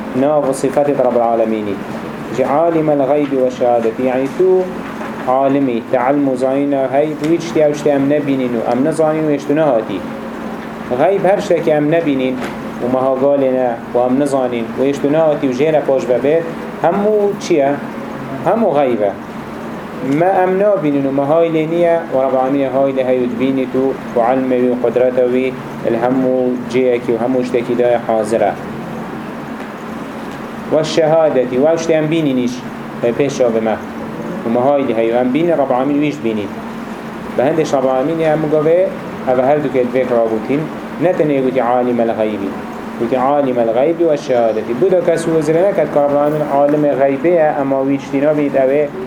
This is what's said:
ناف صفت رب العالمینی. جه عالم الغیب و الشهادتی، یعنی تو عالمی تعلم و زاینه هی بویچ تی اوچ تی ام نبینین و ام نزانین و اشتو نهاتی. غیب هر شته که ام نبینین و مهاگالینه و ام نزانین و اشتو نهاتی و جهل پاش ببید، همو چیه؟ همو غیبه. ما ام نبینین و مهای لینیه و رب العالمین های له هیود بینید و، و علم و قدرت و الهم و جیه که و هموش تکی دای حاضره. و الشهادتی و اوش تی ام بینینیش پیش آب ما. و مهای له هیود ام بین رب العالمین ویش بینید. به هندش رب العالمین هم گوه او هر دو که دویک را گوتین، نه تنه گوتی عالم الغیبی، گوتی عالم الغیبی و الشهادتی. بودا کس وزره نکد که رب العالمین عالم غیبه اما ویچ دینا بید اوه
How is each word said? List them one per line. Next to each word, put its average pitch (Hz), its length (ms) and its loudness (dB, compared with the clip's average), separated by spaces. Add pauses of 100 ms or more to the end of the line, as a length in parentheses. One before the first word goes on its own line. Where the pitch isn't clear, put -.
(160)
ناف 143 360 2
صفت 143 380 0
رب 123 260 2
العالمینی. 110 580 0 (640)
جه 127 80 0
عالم 156 420 2
الغیب 139 520 2
و 127 40 2
الشهادتی، 120 580 0
یعنی 131 260 0 (100)
تو 185 240 4 (640)
عالمی 135 540 2 (100)
تعلم 135 360 2
و 131 80 0
زاینه 135 560 0
هی 147 220 0
بویچ 165 380 -2
تی 156 100 2
اوچ 147 200 2
تی 147 80 2
ام 139 220 2
نبینین 135 440 0
و 110 160 -2
ام 131 160 2
نزانین 156 360 0
و 151 40 0
اشتو 143 260 0
نهاتی. 117 460 0 (960)
غیب 175 280 2
هر 190 140 2
شته 165 200 0
که 151 160 2
ام 147 180 2
نبینین 131 420 0 (480)
و 120 80 -2
مهاگالینه 131 800 2 (240)
و 123 40 0
ام 123 240 2
نزانین 127 420 -2 (140)
و 127 40 -2
اشتو 139 280 0
نهاتی 151 380 2
و 127 40 -2
جهل 147 280 2
پاش 127 260 0
ببید، 135 360 2 (400)
همو 202 480 2 (100)
چیه؟ 143 280 2 (800)
همو 208 240 2
غیبه. 123 400 2 (1120)
ما 175 60 2
ام 185 360 2
نبینین 151 440 2
و 135 40 0
مهای 147 380 2
لینیه 165 500 2 (160)
و 131 40 2
رب 131 160 2
العالمین 131 340 2
های 135 240 2
له 131 120 0
هیود 123 340 0
بینید 131 380 0
و، 131 440 0
و - 20 4
علم 127 500 2
و 123 140 0
قدرت 127 320 2
و 127 340 2 (340)
الهم 127 400 0
و 127 240 2 (180)
جیه 123 300 2
که 120 140 -2
و 113 60 0
هموش 123 300 0
تکی 120 260 -2
دای 120 200 2 (140)
حاضره. 107 440 2 (2250)
و 143 40 2
الشهادتی 156 800 2
و 139 100 4
اوش 165 200 0
تی 165 80 2
ام 156 120 0
بینینیش 139 540 0 (580)
پیش 139 220 0
آب 113 240 2
ما. 110 60 0 (760)
و 117 40 -2
مهای 135 320 2
له 117 120 -2
هیود 113 220 0
ام 127 120 2
بین 156 220 0
رب 139 220 0
العالمین 139 260 0
ویش 147 180 -2
بینید. 107 320 -4 (880)
به 120 80 2
هندش 156 300 0
رب 131 120 2
العالمین 135 340 0
هم 156 300 2
گوه 160 360 4 (420)
او 127 120 2
هر 139 160 4
دو 143 120 0
که 123 160 2
دویک 123 260 2
را 117 160 4
گوتین، 110 340 -2 (420)
نه 180 100 4
تنه 151 280 2
گوتی 127 200 2
عالم 123 400 2
الغیبی، 107 480 0 (520)
گوتی 123 160 0
عالم 131 420 2
الغیبی 131 460 2
و 165 40 4
الشهادتی. 117 640 0
بودا 180 280 2
کس 165 280 0
وزره 160 400 2
نکد 160 260 0
که 147 60 2
رب 143 100 2
العالمین 147 320 2 (100)
عالم 147 340 4
غیبه 139 560 2 (180)
اما 135 240 0
ویچ 139 280 -2
دینا 143 220 2
بید 147 220 0
اوه 139 320 2 (180)